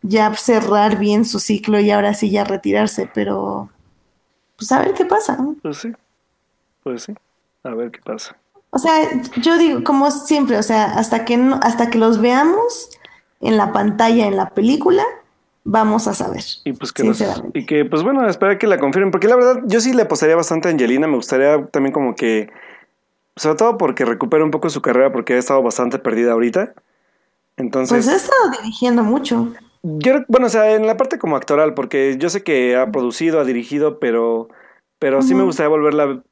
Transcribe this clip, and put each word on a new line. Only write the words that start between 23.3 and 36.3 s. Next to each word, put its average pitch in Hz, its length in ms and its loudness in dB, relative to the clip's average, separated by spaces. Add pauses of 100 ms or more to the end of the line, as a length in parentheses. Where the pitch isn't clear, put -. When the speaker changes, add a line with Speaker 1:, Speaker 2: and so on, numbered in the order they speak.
Speaker 2:
sobre 156 220 0
todo 233 200 2
porque 139 280 0
recupere 120 380 0
un 156 80 0
poco 156 180 -4
su 143 120 -6
carrera, 131 300 2
porque 127 220 -2
ha 123 40 2
estado 135 240 0
bastante 120 380 -2
perdida 117 320 0
ahorita, 120 420 0 (840)
entonces 131 480 -2
Speaker 1:
Pues - 20 2
ha 302 80 2
estado 415 420 2
dirigiendo 233 460 -2
mucho. 233 500 -2 (300)
Speaker 2:
yo, 160 300 0 (160)
bueno, 247 180 4
o - 20 0
sea, 214 260 2
en 220 120 0
la 220 80 0
parte - 240 -4
como 156 160 -2
actoral, 147 380 0
porque 135 440 -2
yo 165 120 -2
sé 190 120 -4
que 127 360 0
ha 127 120 0
producido, 143 520 0
ha - 20 0
dirigido, 135 560 -2
pero, 117 480 -2 (500)
pero 135 240 0
sí 262 120 2
me - 80 4
Speaker 1:
Ujú. 190 60 2
Speaker 2:
gustaría 160 220 -2
volverla 151 340 2
a 135 180 -4 (100)